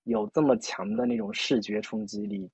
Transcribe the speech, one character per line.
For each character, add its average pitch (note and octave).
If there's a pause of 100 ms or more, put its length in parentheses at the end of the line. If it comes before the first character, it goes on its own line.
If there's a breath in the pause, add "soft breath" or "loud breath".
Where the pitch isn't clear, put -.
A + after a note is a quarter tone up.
有 A2
这 D#3
么 C3+
强 G2
的 B2
那 A#2+
种 G#2+
视 -
觉 G#2
冲 G#2+
击 G#2
力？ G2